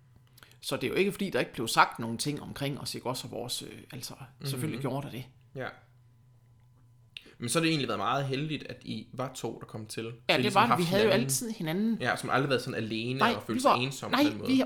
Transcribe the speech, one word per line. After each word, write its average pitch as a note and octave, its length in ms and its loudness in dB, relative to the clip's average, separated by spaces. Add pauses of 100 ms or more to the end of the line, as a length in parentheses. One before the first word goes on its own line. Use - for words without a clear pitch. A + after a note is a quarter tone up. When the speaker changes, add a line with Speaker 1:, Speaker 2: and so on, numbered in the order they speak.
(600)
Speaker 1:
Så - 140 -4
det C3 80 -4
er B2+ 40 0
jo - 80 -2
ikke, F#3+ 160 2
fordi G3 180 -4
der A#2+ 100 0
ikke D3 140 -2
blev A2+ 140 -4
sagt - 320 2
nogen A#2 180 -4
ting D3 240 -4
omkring C#3 380 -6
os, - 160 -8
ikke A#2+ 140 -6
også, C3 180 -6
og - 40 -12
vores, - 300 -6
øh, - 80 -12 (220)
altså, B2+ 220 -12 (260)
Speaker 2:
Mhm. C#3+ 100 -8
Speaker 1:
selvfølgelig C3+ 320 -4
gjorde C#3 240 -4
der - 60 -12
det. B2+ 120 -10 (320)
Speaker 2:
Ja. C3 120 -8 (1700)
Men A#2 120 -6
så E3 100 2
har - 20 0
det D#3+ 80 4
egentlig C#3+ 180 0
været G2+ 120 0
meget B2+ 260 0
heldigt, C#3+ 380 -4
at - 220 -12
I A2 280 -8
var B2+ 200 -6
to, A#2 260 -8
der - 60 -14
kom G#2+ 200 -12
til. A2+ 180 -8
Speaker 1:
Ja, A2+ 80 -6
Speaker 2:
Så B2 40 -12 (140)
I F3 40 8
Speaker 1:
det F3 80 6
Speaker 2:
ligesom G3+ 140 2
Speaker 1:
var G3 60 8
det. A#3+ 80 6
Speaker 2:
haft C3+ 100 6
Speaker 1:
Vi F3+ 60 4
havde G3 180 4
jo G#3+ 60 8
Speaker 2:
hinanden. G3 160 6
Speaker 1:
altid A3 260 -2
hinanden. G3 500 0
Speaker 2:
Ja, A#2 140 2
som - 140 -6
aldrig C#3 200 4
været B2+ 120 4
sådan A2+ 220 -2
alene A2+ 360 -2
Speaker 1:
Nej, A#3 140 6
Speaker 2:
og - 100 -4
følt - 120 -2
Speaker 1:
vi B3+ 60 0
Speaker 2:
sig C4+ 80 6
Speaker 1:
var, G3+ 60 8
Speaker 2:
ensom C3+ 360 -2
Speaker 1:
nej, C4+ 120 4
Speaker 2:
på D4 60 6
den G#3 80 -6
måde. B3+ 140 -2
Speaker 1:
vi, C4 140 6